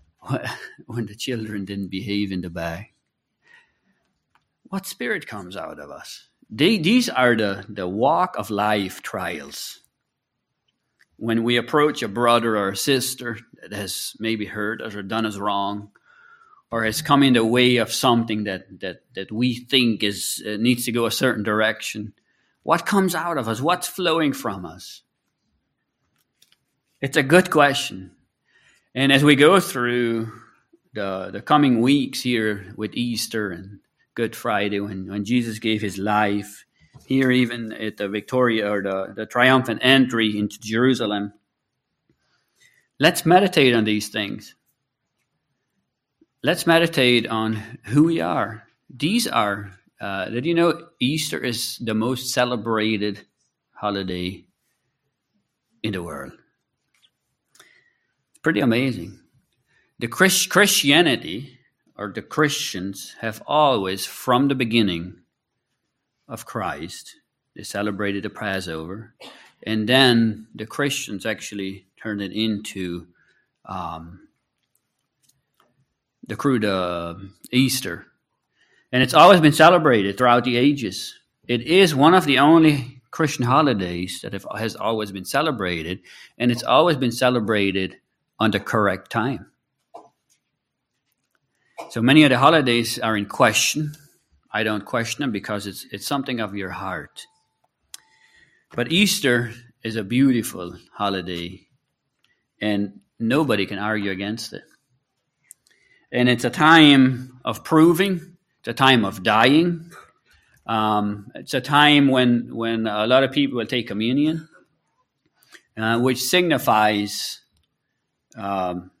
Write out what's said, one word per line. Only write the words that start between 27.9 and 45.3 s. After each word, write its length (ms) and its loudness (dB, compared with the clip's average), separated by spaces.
And 160 2
as 140 6
we 100 8
go 260 6
through 720 -2
the, 400 -6
the 80 -10
coming 400 4
weeks 400 0
here 560 -2
with 180 -8
Easter 560 -6
and 300 -16
Good 220 -4
Friday, 440 -2
when, 300 -10
when 140 -6
Jesus 360 -2
gave 200 -2
his 160 -6
life, 680 -2
here 240 2
even 420 0
at 240 -8
the 120 -6
Victoria 600 0
or 120 -2
the, 340 -6
the 80 -8
triumphant 580 2
entry 540 4
into 240 -4
Jerusalem, 720 -2
let's 240 2
meditate 500 4
on 100 2
these 240 -2
things. 460 -10